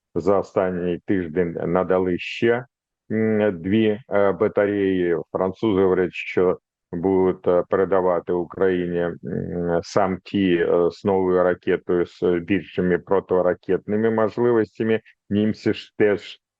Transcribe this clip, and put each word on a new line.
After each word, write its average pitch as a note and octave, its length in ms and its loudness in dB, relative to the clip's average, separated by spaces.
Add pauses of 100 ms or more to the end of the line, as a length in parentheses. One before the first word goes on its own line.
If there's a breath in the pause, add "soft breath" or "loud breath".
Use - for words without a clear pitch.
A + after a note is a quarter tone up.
(140)
за F2+ 240 2
останній F2+ 680 -2
тиждень F2 460 -2 (140)
надали F#2 520 0
ще, A#2+ 460 -2 (480)
м, G#2+ 500 0
дві, G#2 460 2
е, G2+ 240 2
батареї. F#2+ 840 0 (160)
Французи F#2+ 500 0
говорять, F#2 300 2
що - 460 0 (340)
будуть, F#2 560 0
е, F2 220 2
передавати F#2 600 0
Україні, F2 680 -2
м, F2 840 -4
сам F#2+ 420 -2
ті, F#2+ 300 2
е, E2+ 360 2
з - 140 -18
новою F#2 380 2
ракетою, F2+ 640 0
з F2 340 -2
більшими F2+ 580 0
протиракетними F#2 1120 0
можливостями. A2 880 0 (300 soft breath)
Німці G#2 440 0
ж - 240 -16
теж G#2 400 0 (220)